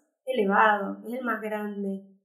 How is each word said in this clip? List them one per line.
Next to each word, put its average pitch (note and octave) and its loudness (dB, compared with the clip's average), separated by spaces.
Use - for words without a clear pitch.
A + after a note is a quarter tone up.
elevado, G#3 2
es A3+ -6
el B3+ -8
más A3 -2
grande, G3+ -4